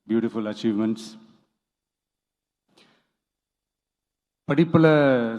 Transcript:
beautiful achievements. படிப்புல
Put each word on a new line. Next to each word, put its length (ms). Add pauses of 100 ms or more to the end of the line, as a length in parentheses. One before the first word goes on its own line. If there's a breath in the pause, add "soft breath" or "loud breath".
beautiful 440
achievements. 500 (3500 soft breath)
படிப்புல 340 (540)